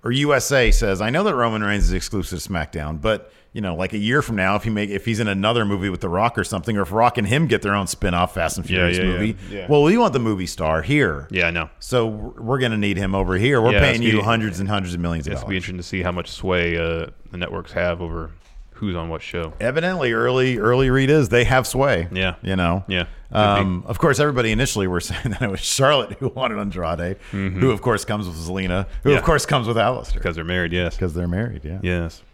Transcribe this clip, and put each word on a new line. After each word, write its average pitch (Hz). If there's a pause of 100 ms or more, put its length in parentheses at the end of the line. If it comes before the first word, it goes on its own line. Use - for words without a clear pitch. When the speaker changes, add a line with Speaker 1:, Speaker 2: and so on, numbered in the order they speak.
Speaker 1:
or 117
U 143
S 127
A 123
says, 98
"I 107
know 156
that 196
Roman 113
Reigns 101
is 87
exclusive 92
to -
SmackDown, 78
but, - (220)
you -
know, 92
like, 92
a 110
year 113
from 113
now, 95
if 98
he 113
make, 104
if 101
he's 113
in 107
another 107
movie 101
with 90
The 92
Rock 101
or 104
something, 104
or 101
if 85
Rock 113
and 107
him 139
get 110
their 101
own 101
spin-off 87
Fast 82
and 87
Speaker 2:
Yeah, 92 (100)
Speaker 1:
Furious 87
Speaker 2:
yeah, 90
yeah. 92
Speaker 1:
movie, 104 (120)
Speaker 2:
Yeah. 95
Speaker 1:
well, 147
we 185
want 226
the 127
movie 104
star 80
here. 87
Speaker 2:
Yeah, 90
I 82
know. 85 (100)
Speaker 1:
So 120
w-, 107
we're 123
gonna 120
need 101
him 98
over 92
here. 120
We're 117
Speaker 2:
Yeah, 101
Speaker 1:
paying 131
Speaker 2:
it's 117
Speaker 1:
you 113
Speaker 2:
gonna 107
Speaker 1:
hundreds 110
and 98
hundreds 95
of 87
millions 85
of 104
Speaker 2:
it's 98
gonna 101
be 95
Speaker 1:
dollars." 92
Speaker 2:
interesting 92
to 87
see 92
how 90
much 87
sway, 87
uh, 82 (260)
the 92
networks 87
have 87
over 82 (420)
who's 98
on 82
what 80
show. 82
Speaker 1:
Evidently, 151
early, 127
early 123
read 131
is 147
they 120
have 127
sway. 127
Speaker 2:
Yeah. 92
Speaker 1:
You 95
know? 90
Speaker 2:
Yeah. 90
Could -
be. - (240)
Speaker 1:
Um, 95
of -
course, 147
everybody 127
initially 110
were 90
<laughs> -
saying -
that 101
it 104
was 95
Charlotte 135
who 127
wanted 123
Andrade, 87 (140)
Speaker 2:
Mm-hmm. 95
Speaker 1:
who, 131
of 113
course, 113
comes 104
with 85
Zelina, 92 (160)
who, 139
Speaker 2:
Yeah. 135
Speaker 1:
of -
course, 151
comes 123
with 113
Aleister. 113
Speaker 2:
Because 85
they're 82
married, 87
yes. 90
Speaker 1:
'Cause 90
they're 87
married, 98
yeah. 80
Speaker 2:
Yes. 87 (100)